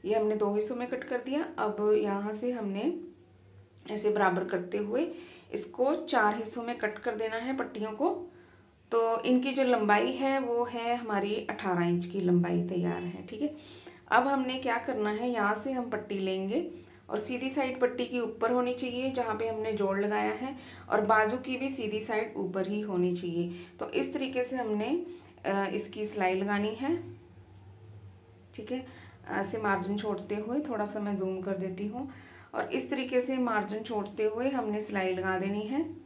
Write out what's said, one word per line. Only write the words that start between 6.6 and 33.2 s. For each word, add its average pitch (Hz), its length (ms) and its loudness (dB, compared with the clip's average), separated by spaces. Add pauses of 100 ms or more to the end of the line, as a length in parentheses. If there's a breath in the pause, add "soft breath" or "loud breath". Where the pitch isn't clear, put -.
में 233 160 -4
कट 214 200 -2
कर 226 160 -2
देना 220 220 -4
है 254 200 -2
पट्टियों 220 360 -4
को। 302 340 0 (640 loud breath)
तो 226 320 4
इनकी 254 300 4
जो 269 100 4
लंबाई 233 500 6
है, 269 260 2
वो 240 260 2
है 240 320 -2
हमारी 208 540 0
अठारह 175 360 2
इंच 175 200 2
की 196 140 -4
लंबाई 175 420 4
तैयार 175 400 -2
है, 185 240 -8
ठीक 220 160 -6
है। 302 140 -2 (520 loud breath)
अब 254 180 6
हमने 262 320 0
क्या 240 180 0
करना 220 340 0
है, 233 200 -2
यहाँ 214 240 2
से 269 180 -4
हम 247 180 -2
पट्टी 208 280 -4
लेंगे 190 520 -2 (400 loud breath)
और 208 100 -2
सीधी 262 300 -4
साइड 254 300 0
पट्टी 247 260 2
की 247 140 -2
ऊपर 226 300 0
होनी 247 240 2
चाहिए 247 360 -2
जहाँ 233 240 0
पे 226 140 -2
हमने 220 240 -2
जोड़ 196 280 2
लगाया 214 320 0
है, 262 240 -6 (320 loud breath)
और 208 120 4
बाजू 214 360 6
की 254 200 -4
भी 269 120 -2
सीधी 214 320 -2
साइड 220 360 -2
ऊपर 185 320 0
ही 208 120 0
होनी 180 360 2
चाहिए। 175 360 -2 (280 loud breath)
तो - 100 -4
इस - 240 0
तरीके 262 300 0
से 262 120 -4
हमने, 233 500 0 (380 loud breath)
अ, 196 200 2 (100)
इसकी 214 320 -4
सिलाई 190 280 2
लगानी 208 400 2
है, 302 420 -2 (1400)
ठीक 220 180 -8
है। 254 140 -4 (420 loud breath)
ऐसे 196 300 -2
मार्जिन 196 400 0
छोड़ते 208 360 -2
हुए, 226 260 -2
थोड़ा 226 260 -2
सा 208 140 -4
मैं 202 160 0
जूम 190 240 -2
कर 190 160 -2
देती 185 300 -4
हूँ, 247 240 -6 (440 loud breath)
और - 180 -4
इस - 180 -2
तरीके 254 300 2